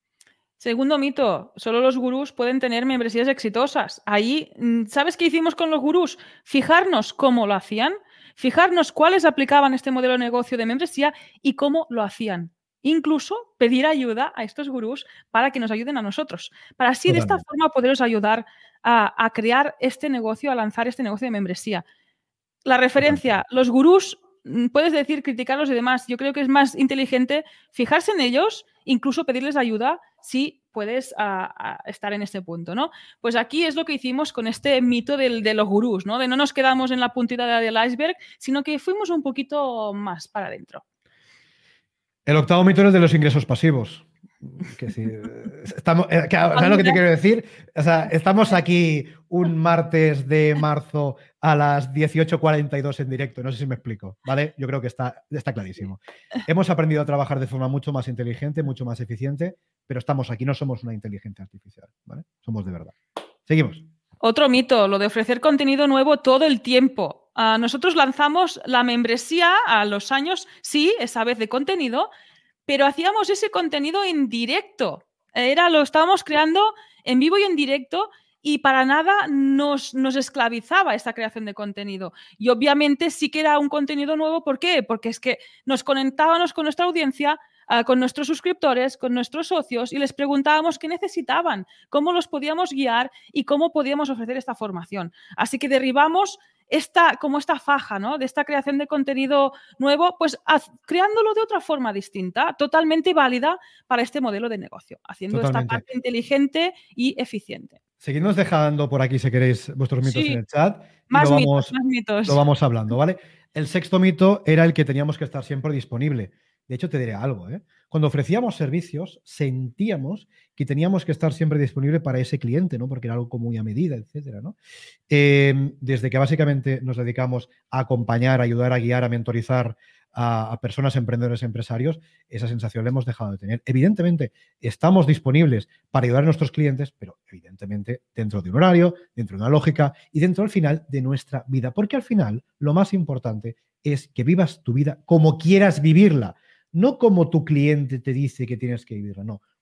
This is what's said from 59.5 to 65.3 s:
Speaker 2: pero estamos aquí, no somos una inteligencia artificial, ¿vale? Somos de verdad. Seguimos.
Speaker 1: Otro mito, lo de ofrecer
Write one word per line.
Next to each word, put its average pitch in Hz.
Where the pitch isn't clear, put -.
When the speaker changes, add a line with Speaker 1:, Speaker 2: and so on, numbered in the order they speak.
Speaker 2:
pero 127
estamos 135
aquí, 113
no 139
somos 131
una 117
inteligencia 101
artificial, -
¿vale? 151
Somos 104
de 95
verdad. 80
Seguimos. 156
Speaker 1:
Otro 226
mito, 247
lo 196
de 202
ofrecer 233